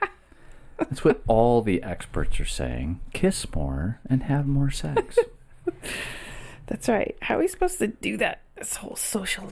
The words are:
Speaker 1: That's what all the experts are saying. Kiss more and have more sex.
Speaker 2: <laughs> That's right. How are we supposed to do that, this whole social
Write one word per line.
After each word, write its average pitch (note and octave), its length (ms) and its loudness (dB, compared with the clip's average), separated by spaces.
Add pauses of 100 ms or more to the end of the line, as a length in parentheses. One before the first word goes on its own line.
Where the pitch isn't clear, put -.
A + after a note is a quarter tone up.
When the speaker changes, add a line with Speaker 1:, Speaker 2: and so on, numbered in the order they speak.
(760)
Speaker 1:
That's - 260 -4
what D#3 240 6
all A#2 340 6
the G2+ 220 2
experts - 560 0
are - 60 2
saying. B1+ 540 -2 (140)
Kiss - 400 2
more D2 460 -2 (100)
and C3 140 2
have C#3+ 240 0
more C#3 240 4
sex. - 460 -2 (760)
Speaker 2:
<laughs> - 720 -12
That's - 200 -6
right. - 340 0
How - 140 -2
are - 40 2
we F4 80 4
supposed F4+ 320 0
to G#3+ 80 0
do G#3+ 300 -4
that, - 240 -2 (140)
this - 220 -8
whole - 180 -12
social - 560 -4